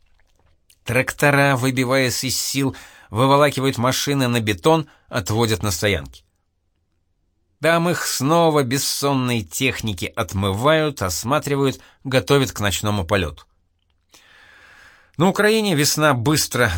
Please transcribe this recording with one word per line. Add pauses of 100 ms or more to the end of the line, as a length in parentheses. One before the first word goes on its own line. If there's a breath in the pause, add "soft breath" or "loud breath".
(840)
Трактора,
выбиваясь
из
сил, (340 loud breath)
выволакивают
машины
на
бетон, (220 soft breath)
отводят
на
стоянки. (1400)
Там
их
снова
бессонные
техники
отмывают,
осматривают, (240 soft breath)
готовят
к
ночному
полету. (1700 loud breath)
На
Украине
весна
быстро